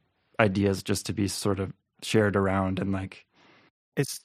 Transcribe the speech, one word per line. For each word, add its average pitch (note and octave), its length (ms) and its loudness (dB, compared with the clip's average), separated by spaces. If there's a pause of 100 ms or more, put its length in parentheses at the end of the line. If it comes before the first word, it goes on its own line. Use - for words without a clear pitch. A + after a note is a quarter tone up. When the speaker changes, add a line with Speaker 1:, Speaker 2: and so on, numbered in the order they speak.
(400)
Speaker 1:
ideas G2 440 2
just G2 240 -2
to G#2 60 -4
be G2+ 140 -2
sort F#2+ 320 -2
of F#2+ 140 -6 (300)
shared G#2 320 4
around F#2+ 440 2
and, F#2+ 120 -2
like, F#2+ 340 -8 (720)
Speaker 2:
It's - 300 -4